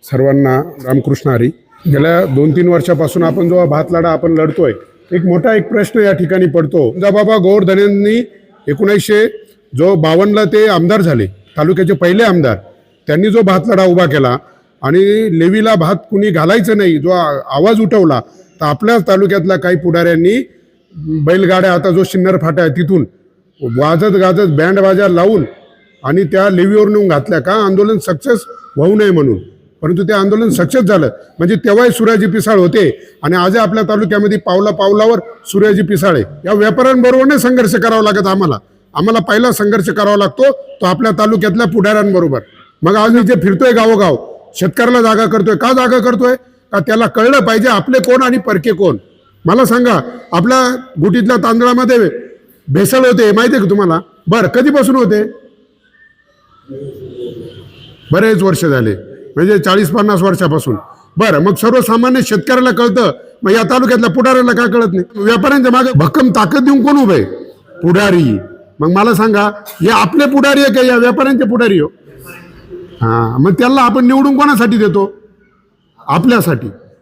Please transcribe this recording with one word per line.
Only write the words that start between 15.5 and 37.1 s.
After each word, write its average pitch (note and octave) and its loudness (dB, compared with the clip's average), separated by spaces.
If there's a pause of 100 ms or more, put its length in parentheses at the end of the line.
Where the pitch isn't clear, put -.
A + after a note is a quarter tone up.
भात E3+ 0
कुणी G3+ -2
घालायचं F#3 0
नाही, F3+ 2
जो D#3 -2
आ-, D#3 -2 (100)
आवाज G3+ 2
उठवला, F3 2 (400)
तर D#3+ -4
आपल्याच G#3 0
तालुक्यातल्या F#3+ 0
काही F3+ -2
पुढाऱ्यांनी E3+ 0 (480)
बैलगाड्या, F3 0
आता F3+ 0
जो F3+ 2
सिन्नर F#3 0
फाटा D#3 -2
आहे D#3+ 0
तिथून E3 0 (580)
वाजत D#3 0
गाजत F#3 0
बँड E3 0
बाजा F#3+ 2
लावून F3+ 2 (600)
आणि E3 0
त्या F#3+ 0
लेवीवर G3 2
नेऊन G#3 0
घातल्या D#3 -2
का, F3+ -4
आंदोलन G#3 0
सक्सेस F#3+ -4 (360)
होऊ E3 2
नये G#3 2
म्हणून. C#3 0 (440)
परंतु E3+ -2
ते G3 -2
आंदोलन G#3 0
सक्सेस G3+ 0
झालं, F3+ 2 (300)
म्हणजे E3+ 0
तेव्हाही A#3 2
सूर्याजी A3+ 0
पिसाळ G3+ 0
होते F3+ 0
आणि E3 0
आजही F#3 0
आपल्या A3 0
तालुक्यामध्ये G#3 -2
पावला G3+ -2
पावलावर G#3 0 (280)
सूर्याजी G3+ 2
पिसाळ F3+ 0
आहे. A#2 0 (200)
या F#3 -2
व्यापाऱ्यांबरोबर B3 2